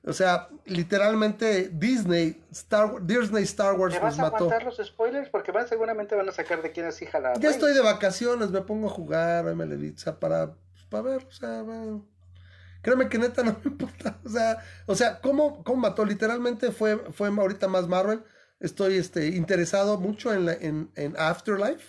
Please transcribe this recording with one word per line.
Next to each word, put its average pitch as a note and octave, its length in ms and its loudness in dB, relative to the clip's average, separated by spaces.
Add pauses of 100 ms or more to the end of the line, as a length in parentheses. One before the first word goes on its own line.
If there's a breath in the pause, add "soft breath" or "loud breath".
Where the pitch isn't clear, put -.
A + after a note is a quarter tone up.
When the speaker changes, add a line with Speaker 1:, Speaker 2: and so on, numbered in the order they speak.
Speaker 1:
O D#3+ 80 -4
sea, F3+ 360 2 (180)
literalmente G#3 1040 2
Disney, E3+ 800 2
Star G#3+ 400 2
Wa-, B3+ 80 -8
Disney G#3 440 2
Star G3 300 0
Wars F3+ 200 2
Speaker 2:
¿Te F3+ 60 0
Speaker 1:
nos G#3+ 100 2
Speaker 2:
vas - 80 -6
a - 40 0
Speaker 1:
mató. - 220 2
Speaker 2:
aguantar A3+ 200 2
los B3 120 -6 (100)
spoilers? C#4 440 -2
Porque - 220 -2
van, A#3 140 0
seguramente A3 480 -2
van G3 140 0
a F#3+ 40 -6
sacar E3 300 -4
de D#3+ 80 -4
quién E3+ 160 -6
es D#3+ 160 -8
hija D#3 160 -4
la C3 120 0
Speaker 1:
Ya B2 100 4
Speaker 2:
reina. D4+ 100 6
Speaker 1:
estoy C#4+ 240 4
de C4+ 60 6
vacaciones, G#3+ 680 2
me F#3+ 100 0
pongo G#3+ 280 -4
a - 20 -2
jugar, E3 580 0
ahí E3 60 -2
me E3 120 -4
le D2 280 -6 (260)
para, D#2+ 340 -2 (360)
para G#3+ 120 -4
ver, C4 240 -4
o - 60 -20
sea, A3+ 300 -8
bueno. A3 440 -10 (760 soft breath)
Créeme B3+ 260 4
que A3+ 100 -2
neta B3 240 0
no A3 220 2
me C#4 60 0
importa, - 500 -8
<laughs> - 40 -20
o A#3+ 40 -14
sea, A3+ 300 0 (280 loud breath)
o G3 80 0
sea, A#3 260 2
¿cómo, C#4+ 440 2
cómo B3+ 160 0
mató? G#3+ 240 2
Literalmente A#3 680 0
fue, G#3+ 280 0 (140)
fue G3+ 160 -2
ahorita G3+ 400 0
más F#3 200 0
Marvel. G3+ 340 0 (380 soft breath)
Estoy, F#3+ 360 0
este, E3+ 320 0
interesado F#3 720 2
mucho G#3 340 -2
en F#3 140 2
la, E3 60 0
en, D#3 420 -4
en D3 240 -6
Afterlife. G3 720 -2